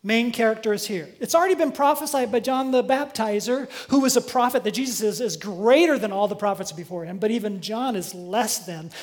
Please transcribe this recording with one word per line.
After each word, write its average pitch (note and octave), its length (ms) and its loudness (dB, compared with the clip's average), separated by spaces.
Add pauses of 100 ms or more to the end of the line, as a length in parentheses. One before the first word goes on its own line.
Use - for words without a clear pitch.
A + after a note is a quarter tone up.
main A3+ 260 2
character A3 420 0
is - 140 -4
here. F3 220 -6 (120)
It's - 120 -4
already F4+ 220 6
been D4+ 160 2
prophesied C#4+ 600 0
by A#3+ 100 2
John C4 300 0
the B3+ 120 4
Baptizer, B3 880 -2 (180)
who C4+ 120 4
was C4 180 4
a A#3+ 40 4
prophet B3 440 0
that G3+ 60 0
Jesus A#3 300 -4
is, G#3 200 -2
is G3 160 -4
greater A#3 600 4
than G3+ 140 -2
all G3+ 160 0
the G3 80 -2
prophets G3 380 -4
before E3+ 320 -10
him, F3+ 120 -10
but G#3+ 140 0
even G#3 300 -2
John A3+ 340 -4
is F3+ 180 -8
less F#3 460 -2
than, E3 320 -12 (120)